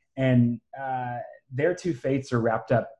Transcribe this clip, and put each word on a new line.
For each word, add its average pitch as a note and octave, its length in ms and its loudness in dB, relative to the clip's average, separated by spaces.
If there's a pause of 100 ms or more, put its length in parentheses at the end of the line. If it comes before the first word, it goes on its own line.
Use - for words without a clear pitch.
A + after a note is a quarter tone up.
(160)
and, B2 440 4 (220)
uh, B2+ 360 -6 (340)
their D3+ 240 0
two F3+ 180 -4
fates C3+ 400 -2
are A#2+ 60 2
wrapped A2+ 320 0
up A2+ 180 2 (100)